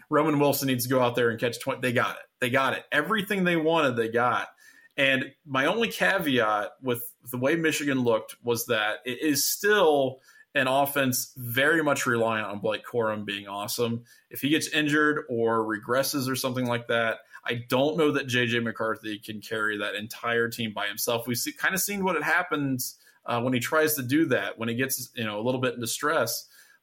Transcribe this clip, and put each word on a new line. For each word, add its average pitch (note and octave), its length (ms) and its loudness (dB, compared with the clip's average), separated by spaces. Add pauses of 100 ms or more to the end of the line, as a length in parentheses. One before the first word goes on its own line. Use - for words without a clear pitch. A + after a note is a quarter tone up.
(100)
Roman D3+ 280 4
Wilson C#3 280 4
needs B2+ 180 0
to B2 60 -2
go C3 100 4
out A#2+ 140 2
there A#2+ 160 2
and A2+ 100 -4
catch A#2+ 180 -2
twenty." B2 220 -6
They B2+ 140 0
got G#2+ 220 2
it. - 60 -16 (200)
They B2 80 0
got C3 240 2
it. F#2 180 -6
Everything F#3+ 520 0
they F3 120 2
wanted, D#3 400 2
they A2+ 140 0
got. A#2 380 0 (500)
And C3+ 280 2 (180)
my C3+ 220 0
only G#3+ 220 2
caveat C3+ 840 2 (120)
with B2 200 -2 (280)
the B2+ 60 -8
way C3 180 2
Michigan D3 460 0
looked A2+ 420 0
was A#2+ 240 -2
that G#2+ 380 0
it B2 160 -6
is D3 240 0
still D#3 760 2 (340)
an C3 140 2
offense C#3 680 0
very C3+ 460 2
much C#3 240 2
reliant A2+ 400 2
on G2+ 140 -8
Blake G#2 300 -2
Corum G#2+ 360 -2
being G2+ 200 -6
awesome. A#2 580 -4 (260)
If A#2+ 100 -12
he C3+ 80 0
gets D3+ 200 0
injured D3+ 600 2
or A2+ 380 2
regresses B2 640 -2
or C3 40 0
something B2+ 300 -2
like A#2+ 220 -2
that, A#2 320 0 (260)
I A#2+ 240 -4
don't D3 300 2
know D3+ 140 4
that C3+ 140 -2
J B2 200 2
J A#2 140 0
McCarthy A2 580 -4
can G#2+ 240 -12
carry G#2+ 380 -4
that G2+ 160 -4
entire A#2 520 -2
team A2+ 240 -6
by G2+ 140 -4
himself. A#2 400 -4
We've B2 100 -2
see, C#3+ 160 -6
kinda E3+ 240 -2
seen G3 260 -2
what F#3 140 0
it D3 60 -2
happens, D3+ 760 -2 (300)
uh, A#2+ 160 -2
when B2+ 100 0
he B2 80 0
tries D#3 360 2
to C#3 60 -4
do C#3 240 2
that, G#2 320 0
when A2+ 120 -4
he A#2 60 -4
gets, C3 380 -4
you A#2+ 100 -4
know, G#2 140 -4
a G#2+ 40 -6
little B2+ 180 0
bit B2 140 0
in A#2+ 60 -10
distress. C3+ 680 -2 (340)